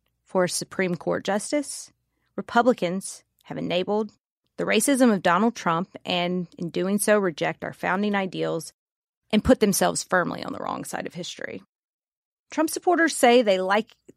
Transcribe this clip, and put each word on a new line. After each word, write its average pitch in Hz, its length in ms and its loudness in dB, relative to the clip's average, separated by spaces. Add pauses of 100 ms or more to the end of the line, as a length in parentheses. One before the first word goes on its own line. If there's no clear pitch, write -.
(240)
for 185 200 0
a 175 60 0
Supreme 175 460 -4
Court - 280 -4
justice, - 680 -4 (440)
Republicans 196 880 0 (200)
have 151 140 -12
enabled 185 540 -2 (460)
the 175 60 -4
racism 233 480 4
of 190 120 0
Donald 190 320 4
Trump 170 400 -2 (100)
and, 180 420 -2 (100)
in 170 120 -6
doing 190 300 -2
so, 214 180 4
reject 165 460 -2
our 156 100 -8
founding 202 420 -2
ideals 165 580 -6 (580)
and 214 120 2
put 254 160 4
themselves 180 440 0
firmly - 400 -2
on - 100 -10
the - 60 -12
wrong - 240 -6
side - 240 -10
of - 80 -14
history. - 480 -12 (880)
Trump 311 180 0
supporters 330 460 0
say 247 260 6
they 196 180 2
like 196 360 0 (220)